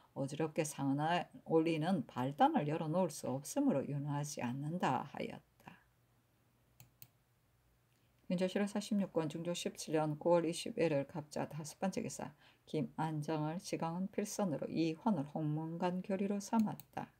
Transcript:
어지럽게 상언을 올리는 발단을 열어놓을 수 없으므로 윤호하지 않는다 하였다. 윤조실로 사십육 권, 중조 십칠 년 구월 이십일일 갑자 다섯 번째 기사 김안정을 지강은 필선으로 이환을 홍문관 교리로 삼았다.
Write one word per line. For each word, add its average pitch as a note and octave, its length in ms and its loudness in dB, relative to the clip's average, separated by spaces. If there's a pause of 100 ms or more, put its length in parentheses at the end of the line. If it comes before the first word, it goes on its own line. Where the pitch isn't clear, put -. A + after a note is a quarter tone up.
(140)
어지럽게 D3+ 500 -2
상언을 D3 640 0 (160)
올리는 D#3+ 640 2
발단을 D3 580 2
열어놓을 E3 420 0
수 - 200 -6
없으므로 D3 580 0
윤호하지 D3 560 -4
않는다 C#3+ 720 0
하였다. - 640 -10 (2500)
윤조실로 F#3 380 2
사십육 G3+ 460 0
권, D#3+ 160 2
중조 E3 260 -2
십칠 F#3 400 -4
년 D#3 240 4
구월 E3+ 280 6
이십일일 D#3+ 600 0
갑자 D3 420 -6
다섯 D3 300 -10
번째 - 240 -2
기사 - 320 -8 (320)
김안정을 D#3 920 -2
지강은 E3 500 -2
필선으로 G#3 560 -2
이환을 D#3+ 560 0
홍문관 D#3+ 800 -2
교리로 G3 380 -2
삼았다. - 800 -2